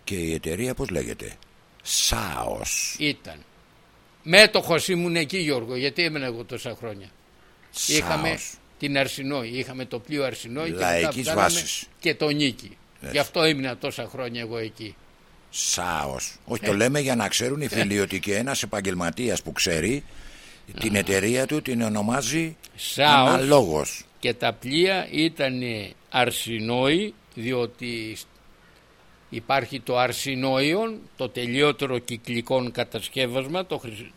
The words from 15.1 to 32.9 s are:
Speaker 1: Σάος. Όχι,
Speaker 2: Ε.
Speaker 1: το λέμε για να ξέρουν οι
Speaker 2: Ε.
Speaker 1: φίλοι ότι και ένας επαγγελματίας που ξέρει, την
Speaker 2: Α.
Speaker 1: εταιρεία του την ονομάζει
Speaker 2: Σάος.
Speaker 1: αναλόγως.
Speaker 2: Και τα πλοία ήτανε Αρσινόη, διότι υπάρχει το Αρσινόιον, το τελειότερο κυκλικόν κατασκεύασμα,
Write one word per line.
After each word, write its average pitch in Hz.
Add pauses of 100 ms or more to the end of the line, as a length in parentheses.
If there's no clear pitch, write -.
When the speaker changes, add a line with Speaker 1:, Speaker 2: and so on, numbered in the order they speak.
Speaker 1:
Σάος. 76 (100)
Όχι, 110
Speaker 2:
Ε. -
Speaker 1:
το 104
λέμε 123
για 131
να 107
ξέρουν 127
οι 143
Speaker 2:
Ε. -
Speaker 1:
φίλοι 101
ότι 98
και 98
ένας 127
επαγγελματίας 98
που 82
ξέρει, 95 (760)
την 107
Speaker 2:
Α. 101
Speaker 1:
εταιρεία 98
του 151
την 120
ονομάζει 120 (200)
Speaker 2:
Σάος. 135
Speaker 1:
αναλόγως. 127 (160)
Speaker 2:
Και 120
τα 117
πλοία 165
ήτανε 127 (180)
Αρσινόη, 123 (200)
διότι 117 (1120)
υπάρχει 131
το 123
Αρσινόιον, 135 (200)
το 127
τελειότερο 131
κυκλικόν 120
κατασκεύασμα, 131